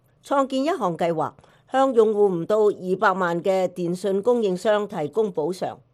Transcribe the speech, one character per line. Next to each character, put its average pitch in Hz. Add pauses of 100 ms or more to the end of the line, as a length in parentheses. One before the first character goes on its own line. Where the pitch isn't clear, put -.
(240)
創 277
建 269
一 285
項 208
計 165
劃， 151 (380)
向 269
用 220
戶 208
唔 170
到 214
二 190
百 202
萬 175
嘅 190
電 175
信 196
供 240
應 185
商 208
提 165
供 220
補 160
償。 139 (180)